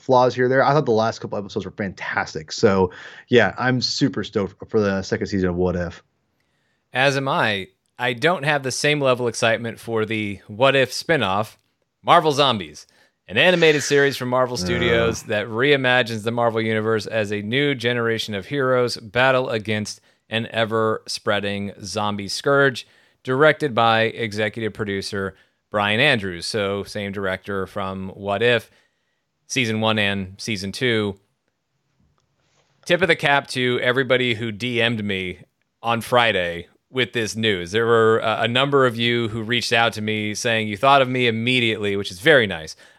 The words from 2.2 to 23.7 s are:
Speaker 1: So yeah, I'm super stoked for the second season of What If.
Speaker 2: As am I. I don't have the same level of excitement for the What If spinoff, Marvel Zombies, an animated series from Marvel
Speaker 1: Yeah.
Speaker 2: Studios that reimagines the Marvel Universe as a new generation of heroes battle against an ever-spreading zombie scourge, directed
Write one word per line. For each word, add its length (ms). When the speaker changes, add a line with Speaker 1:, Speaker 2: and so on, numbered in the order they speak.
Speaker 1:
So 380
yeah, 300
I'm 240
super 420
stoked 460
for 100
the 220
second 240
season 240
of 60
What 200
If. 260
Speaker 2:
As 240
am 100
I. 400
I 160
don't 300
have 180
the 100
same 300
level 240
of 20
excitement 500
for 280
the 400
What 280
If 180
spinoff, 640
Marvel 300
Zombies, 540
an 80
animated 460
series 340
from 140
Marvel 260
Speaker 1:
Yeah. 80
Speaker 2:
Studios 600
that 240
reimagines 760
the 60
Marvel 320
Universe 420
as 260
a 120
new 320
generation 600
of 120
heroes 500
battle 540
against 500
an 200
ever-spreading 1200
zombie 460
scourge, 580
directed 500